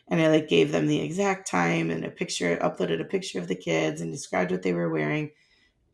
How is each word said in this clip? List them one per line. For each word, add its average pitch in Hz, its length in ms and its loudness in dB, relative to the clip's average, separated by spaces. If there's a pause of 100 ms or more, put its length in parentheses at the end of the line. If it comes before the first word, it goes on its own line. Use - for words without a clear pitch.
And 175 140 0
I, 160 80 6
like, 156 200 6
gave 160 220 6
them 156 160 2
the 151 140 2
exact 185 480 -2
time 170 420 2
and 165 140 -4
a - 60 -6
picture, - 480 -2
uploaded - 420 0
a - 40 -4
picture - 360 -4
of 170 80 -8
the 180 80 -2
kids 160 440 -2
and 165 120 -6
described 175 400 -2
what 180 100 -4
they 185 100 0
were - 180 0
wearing. 151 420 -2 (600)